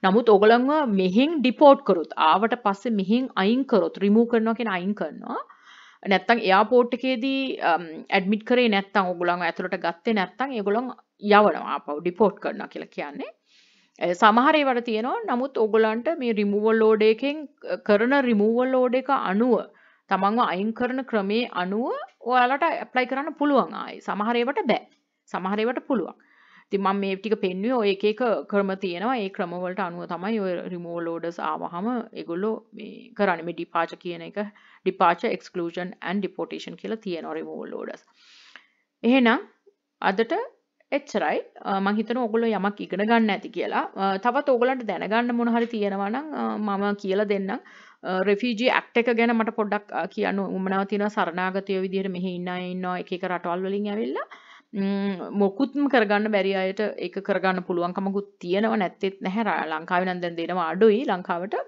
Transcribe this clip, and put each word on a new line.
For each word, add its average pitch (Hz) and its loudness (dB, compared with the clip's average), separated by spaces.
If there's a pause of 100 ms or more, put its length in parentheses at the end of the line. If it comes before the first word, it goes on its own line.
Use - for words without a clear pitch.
නමුත් 214 4
ඕගොල්ලන්ව 226 8 (200)
මෙහෙන් 202 4
ඩිපෝට් 277 8
කරොත්, - 0
ආවට 190 4
පස්සේ 208 -2
මෙහෙන් 208 0
අයින් 233 2
කරොත්, 180 2
රිමූව් 208 4
කරනවා 226 0
කියන්නේ 220 -4
අයින් 185 -2
කරනවා. - -8 (640)
නැත්තම් 202 2
එයාපෝට් 220 4
එකේදී, 262 -2 (180)
අම්, 170 0 (220)
ඇඩ්මිට් 196 0
කරේ 247 2
නැත්තම්, 196 0
ඕගොල්ලන්ව 175 0
ඇතුළට 180 -4
ගත්තේ 175 -2
නැත්තම් 202 -4
ඒගොල්ලන් 220 -2 (320)
යවනවා 202 4
ආපහු 143 -6
ඩිපෝට් - 0
කරනවා - -8
කියලා - -14
කියන්නේ. 160 -12 (680)
ඒ 175 0
සමහර 233 6
ඒවාට 262 2
තියෙනවා. 247 -2
නමුත් 262 -2
ඕගොල්ලන්ට 220 2
මේ 247 -2
රිමූවල් 208 2
ඕඩර් 220 6
එකෙන් 269 0 (380)
කරන 240 4
රිමූවල් 240 2
ඕඩර් 254 2
එක 262 -4
අනුව, 226 2 (540)
තමන්ව 196 2
අයින් 196 -2
කරන 247 -4
ක්‍රමේ 214 -2
අනුව 196 -4 (360)
ඔයාලට 254 2
ඇප්ලයි 254 -2
කරන්න 269 -6
පුළුවන් 269 2
ආයේ. - -12
සමහර 208 -2
ඒවාට 240 0
බෑ. - 0 (480)
සමහර 190 -4
ඒවාට 240 -2
පුළුවන්. - -4 (460)
ඉතින් 196 -4
මම 196 0
මේ 196 -4
ටික 196 -2
පෙන්නුවේ 196 -2
ඔය 220 2
එක 196 -4
එක 208 2 (260)
ක්‍රම 202 0
තියෙනවා. 196 -4
ඒ 202 -4
ක්‍රම 190 -6
වලට 180 -6
අනුව 175 -6
තමයි 185 -4
ඔය 190 -2 (160)
රිමූවල් 170 -8
ඕඩර්ස් 170 -6
ආවහම 170 -6 (220)
ඒගොල්ලෝ 170 -6 (160)
මේ - -18
කරන්නේ. 180 0
මේ 170 -6
ඩිපාචර් 170 -4
කියන 170 -10
එක, 165 -12 (480)
ඩිපාචර්, 180 2
එක්ස්ක්ලූෂන් 180 -6
and 185 -4
ඩිපෝටේෂන් 170 -8
කියලා 208 -8
තියෙනවා 160 -8
රිමූවල් 156 -10
ඕඩර්ස්. - -10 (1000)
එහෙනම් 247 4 (640)
අදට 196 0 (600)
එච්චරයි. 190 -2 (200)
අ, 196 -2
මං 196 0
හිතනවා 233 -2
ඔයගොල්ලෝ 226 0
යමක් 202 -2
ඉගෙන 180 -4
ගන්න 220 4
ඇති - -4
කියලා. - -2
අ, 196 0
තවත් 240 0
ඔයගොල්ලන්ට 247 2
දැනගන්න 208 -2
මොන 240 0
හරි 233 2
තියෙනවා 202 -4
නම්, 269 -6
අ, 254 -6 (100)
මම 202 -2 (100)
කියලා 202 -2
දෙන්නම්. 196 -2 (380)
අ, 185 -2
රෙෆියුජි 208 0
ඇක්ට් - 0
එක 233 2
ගැන 233 2
මට 226 0
පොඩ්ඩක්, 208 -4
අ, 165 -4
කියන්න 196 -2
උවමනාවක් 190 -2
තියෙනවා. 208 -2
සරණාගතයෝ 185 -2
විදිහට 190 -4
මෙහි 180 -4
ඉන්න 180 -6
අය 180 -6
ඉන්නවා 180 -6
එක 180 -8
එක 180 -8
රටවල් 180 -4
වලින් 202 -4
ඇවිල්ලා. 247 -4 (460)
ම්, 196 -2 (120)
මොකුත්ම 208 0
කරගන්න 214 2
බැරි 196 2
අයට 190 -2 (160)
ඒක 175 -8
කරගන්න 185 0
පුළුවන්කමකුත් 190 -4
තියෙනවා, 208 0
නැත්තේත් 190 -4
නැහැ. 196 -4
ර-, 170 -2
ලංකාවේ 175 -2
නම් 180 -4
දැන් 175 -6
දෙනවා 170 -4
අඩුයි 202 4
ලංකාවට. 185 -4 (140)